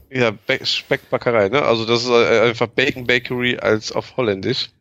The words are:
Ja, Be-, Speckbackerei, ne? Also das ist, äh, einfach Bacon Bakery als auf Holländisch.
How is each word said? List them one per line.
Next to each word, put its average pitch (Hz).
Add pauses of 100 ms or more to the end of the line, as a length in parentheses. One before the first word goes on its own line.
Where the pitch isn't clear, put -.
(100)
Ja, 123
Be-, -
Speckbackerei, 117
ne? 139
Also 113
das 117
ist, 123
äh, 117
einfach 117
Bacon 131
Bakery 123
als 107
auf -
Holländisch. 104 (120)